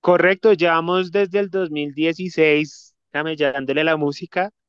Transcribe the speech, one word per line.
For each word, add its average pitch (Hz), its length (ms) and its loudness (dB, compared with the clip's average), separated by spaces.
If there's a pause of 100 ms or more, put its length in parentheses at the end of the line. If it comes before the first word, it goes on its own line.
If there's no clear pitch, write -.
Correcto, 180 520 4
llevamos 170 580 0
desde 202 280 0
el 202 100 -4
dos 180 220 -4
mil 147 220 -6
dieciséis 156 1000 -2 (160)
camellándole 147 720 -2
la 160 140 0
música 170 540 -4 (180)